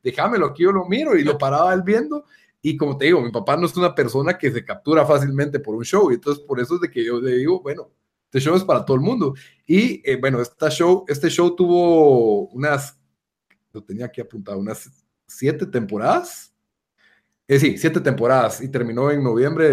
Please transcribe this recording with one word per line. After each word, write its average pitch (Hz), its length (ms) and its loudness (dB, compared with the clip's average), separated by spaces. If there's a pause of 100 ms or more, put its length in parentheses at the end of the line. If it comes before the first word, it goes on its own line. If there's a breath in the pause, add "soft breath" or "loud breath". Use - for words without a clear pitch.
"Déjamelo 165 440 -2
aquí, 135 180 -2
yo 196 80 4
lo 185 140 -2
miro", 240 300 0
y 151 60 4
lo 143 160 0
paraba 143 340 2
él 185 100 0
viendo. 277 420 -2 (380 soft breath)
Y 151 140 -2
como 143 200 -4
te 135 80 -4
digo, 160 160 4
mi 120 100 -4
papá 117 260 -2
no 175 100 -2
es 160 100 -6
una 175 180 0
persona 139 440 0
que 135 120 0
se 113 140 -6
captura 147 420 2
fácilmente 143 540 0
por 107 160 -8
un 117 80 -8
show. 185 260 2
Y 120 40 2
entonces 143 280 -2
por 131 180 -6
eso 135 160 -4
es 175 40 -4
de 170 100 -4
que 117 140 -4
yo 120 160 -4
le 127 160 -2
digo, 165 240 0
Bueno, 147 300 -10 (440)
este 135 60 0
show 156 160 2
es 190 80 0
para 135 200 0
todo 135 120 2
el 131 60 0
mundo. 175 320 0 (300 loud breath)
Y, 202 460 0
eh, 131 100 0
bueno, 127 200 0
esta 151 280 -4
show, 175 380 2
este 147 240 -2
show 175 240 2
tuvo 160 920 4
unas, 139 500 -4 (760)
lo 107 120 -16
tenía 110 220 -10
aquí - 140 -12
apuntado, 101 380 -12
unas 104 320 -10 (360)
siete 147 400 -4
temporadas. 123 840 -4 (960)
Eh, 135 140 4
sí, 151 180 2
siete 160 220 0
temporadas 123 600 0
y 135 80 -10
terminó 120 400 -2
en 143 120 -2
noviembre 143 500 2